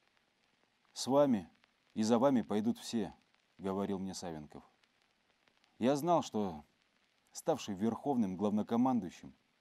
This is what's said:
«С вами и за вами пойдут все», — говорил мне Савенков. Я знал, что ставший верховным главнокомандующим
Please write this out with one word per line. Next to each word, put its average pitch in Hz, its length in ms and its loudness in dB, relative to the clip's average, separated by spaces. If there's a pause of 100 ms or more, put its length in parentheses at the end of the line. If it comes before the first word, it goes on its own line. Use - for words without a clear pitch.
(920)
«С - 120 -8
вами 127 420 4 (460)
и 110 80 -2
за 113 160 4
вами 127 240 4
пойдут 107 380 -2
все», — 104 340 -4 (460)
говорил 98 400 -2
мне 95 160 -8
Савенков. 76 480 -12 (1120)
Я 131 180 2
знал, 156 280 2
что 90 420 -4 (640)
ставший 120 440 -4
верховным 110 640 -2
главнокомандующим 104 960 0 (260)